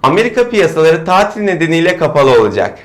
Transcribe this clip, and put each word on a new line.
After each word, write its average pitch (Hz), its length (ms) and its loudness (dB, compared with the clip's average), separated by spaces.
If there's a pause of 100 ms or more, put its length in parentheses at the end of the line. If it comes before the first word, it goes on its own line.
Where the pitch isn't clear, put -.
Amerika 226 460 0
piyasaları 160 560 0
tatil 202 360 0
nedeniyle 165 560 -2
kapalı 139 440 2
olacak. 98 440 -2